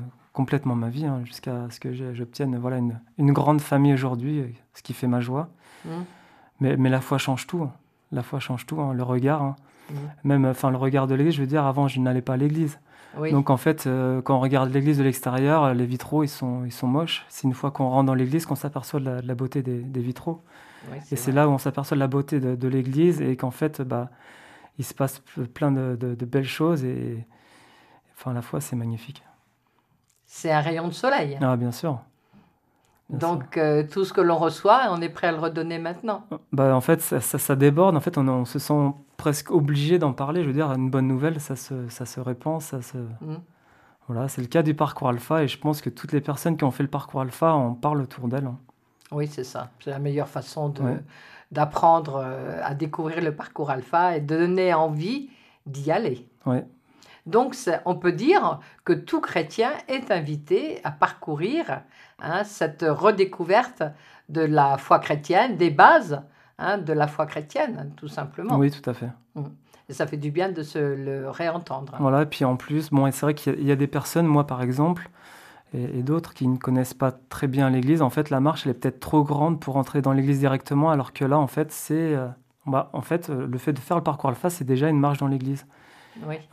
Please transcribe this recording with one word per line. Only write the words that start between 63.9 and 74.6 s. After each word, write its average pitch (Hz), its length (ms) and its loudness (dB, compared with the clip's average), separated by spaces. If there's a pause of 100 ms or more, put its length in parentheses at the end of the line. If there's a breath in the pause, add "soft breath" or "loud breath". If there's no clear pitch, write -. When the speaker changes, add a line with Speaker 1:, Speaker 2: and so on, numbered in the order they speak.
Speaker 2:
de 156 140 -2
la 143 360 4
foi 160 220 4
chrétienne, 175 560 2
des 170 140 4
bases, 180 520 8 (360 soft breath)
hein, 180 200 -2
de 156 140 -4
la 151 160 2
foi 147 180 -2
chrétienne, 151 720 -6
tout 151 140 -14
simplement. 151 480 -4
Speaker 1:
Oui, 139 140 6
tout 143 180 -12
à 123 40 -2
fait. 120 160 -8 (260)
Speaker 2:
Mm. 147 80 -6 (460 soft breath)
Et 139 40 -14
ça 151 140 -4
fait 156 100 -6
du 147 140 -4
bien 180 180 0
de 160 140 -6
se 156 160 -6
le 139 500 -4
réentendre. 139 720 -6
Speaker 1:
Voilà, 139 220 4
et 156 40 2
puis 147 200 -2
en 127 100 2
plus, 151 340 -4
bon, 139 160 4
et 135 60 2
c'est 139 140 -2
vrai 151 100 2
qu'il 143 180 -2
y - 20 -4
a, - 40 -4
il 139 80 -2
y 139 40 6
a 143 40 4
des 139 120 2
personnes, 160 380 0
moi 147 220 4
par 127 140 -6